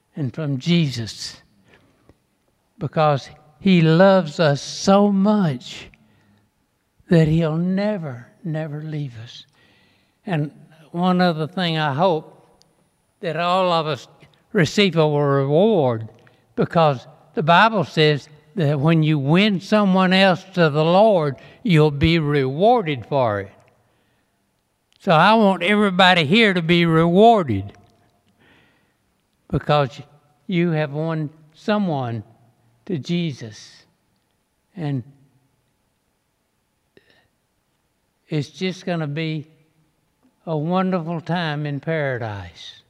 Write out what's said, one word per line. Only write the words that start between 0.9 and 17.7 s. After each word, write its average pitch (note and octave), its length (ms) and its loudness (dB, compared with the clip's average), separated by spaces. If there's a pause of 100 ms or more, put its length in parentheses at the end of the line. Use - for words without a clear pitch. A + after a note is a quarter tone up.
because D3+ 500 -2 (320)
he F#3 200 4
loves E3 600 4
us C#3+ 200 2
so G3+ 500 2
much G3 800 -2 (1200)
that D#3+ 180 4
he'll D#3+ 300 0
never, F3 680 -4 (180)
never D#3 380 -8
leave D3 380 -8
us. - 260 -20 (800)
And D#3 260 -4 (380)
one F3+ 320 0
other D#3+ 240 0
thing, E3 320 -4
I D3+ 160 -2
hope D#3+ 380 -2 (880)
that D#3+ 160 -6
all F3+ 360 0
of D#3+ 140 0
us D3 200 -6 (460)
receive F#3 440 2
a D#3 120 4
reward, C#3+ 1000 0 (460)
because D3+ 500 0 (260)
the A#3 100 -6
Bible F3+ 420 2